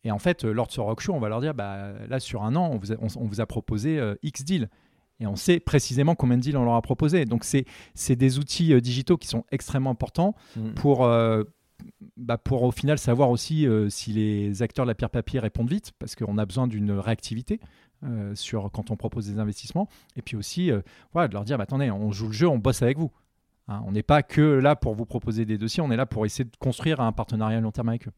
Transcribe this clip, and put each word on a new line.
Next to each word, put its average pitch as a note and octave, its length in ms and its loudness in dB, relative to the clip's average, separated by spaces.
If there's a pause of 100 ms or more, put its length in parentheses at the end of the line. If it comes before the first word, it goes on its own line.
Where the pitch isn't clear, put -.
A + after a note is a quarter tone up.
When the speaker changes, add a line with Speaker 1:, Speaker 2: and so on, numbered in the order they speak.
Speaker 1:
et A#2 60 -4
en G#2 80 -2
fait, - 260 -2
euh, G#2+ 80 0
lors A#2 140 0
de - 60 -16
ce - 80 -6
rock A2 200 -2
show, G3 140 -2
on C#3 60 -2
va G#2+ 100 -2
leur A2+ 100 -4
dire, D3+ 140 -4
bah, G2+ 380 -8 (140)
là, B2+ 140 -4
sur G#2 220 -8
un A2+ 120 0
an, F3 160 0
on B2 60 -4
vous G2+ 160 -6
a, A2+ 80 -2
on, A2+ 60 -4 (100)
on B2 80 -6
vous G#2 160 -4
a A2 60 0
proposé, A#2 520 -2
euh, G#2 240 -2
X C#3 220 -8
deals. D3+ 240 -2 (520)
Et A2+ 60 -4
on G2+ 80 -2
sait F3 240 2
précisément C#3 560 2
combien B2 220 4
de B2 60 2
deals C#3+ 140 0
on B2+ 80 2
leur A#2+ 120 4
a A#2 40 4
proposé. D3+ 440 2
Donc, A2+ 180 0
c'est, C3+ 220 2 (320)
c'est - 180 0
des C3 240 4
outils, D#3+ 340 2
euh, B2 80 10
digitaux B2+ 360 2
qui - 100 -10
sont A#2 240 -4
extrêmement C3 400 -2
importants E3 460 -2 (180)
Speaker 2:
Mm. A2 200 -6
Speaker 1:
pour, C3 320 4
euh, A2+ 360 4 (760)
bah, A#2 220 -4
pour B2+ 240 0
au B2 80 4
final C#3+ 300 0
savoir B2+ 300 4
aussi, D3+ 360 2
euh, G#2+ 220 4
si G#2 240 -6
les G#2 500 0
acteurs B2+ 220 -2
de A#2+ 60 0
la A2 40 -2
pierre - 160 -2
papier B2 300 -2
répondent A2+ 280 -2
vite, G3 300 -4
parce - 160 -12
qu'on G#2 240 -2
a G#2+ 80 0
besoin B2+ 220 -2
d'une G#2 240 0
réactivité, A2 680 -4 (460)
euh, G#2+ 320 -6
sur, G2+ 340 -4
quand A2 220 -6
on G2+ 40 -2
propose A2 300 -6
des G#2 140 -4
investissements. G#2+ 480 -4 (260)
Et B2 80 -10
puis - 140 -10
aussi, E3+ 340 -2
euh, G2+ 120 2 (300)
voilà, E3 140 2
de G2 80 -4
leur G2+ 80 -4
dire, B2 160 -2
bah, G2+ 60 -2
attendez, C3+ 260 0
on G#2 220 -2
joue A2 160 -6
le G#2+ 40 -6
jeu, A#2 140 2
on C#3+ 120 4
bosse B2 240 2
avec B2+ 140 4
vous. D#3 140 -2 (560)
Hein, G#2+ 220 -8
on - 20 -6
n'est G#2+ 140 -2
pas D3 180 6
que - 180 0
là C#3+ 360 6
pour A2 180 -2
vous A2+ 100 -4
proposer A2+ 400 -2
des G#2+ 140 -2
dossiers, A2+ 240 -2
on C#3+ 80 0
est A2+ 60 2
là B2+ 100 0
pour A2 200 -2
essayer B2+ 180 -2
de A2+ 160 -10
construire C#3 400 0
un A2+ 100 2
partenariat A2 480 -2
à - 20 2
long A2 120 -2
terme A#2 160 -2
avec A2+ 180 -2
eux. G#2 120 -10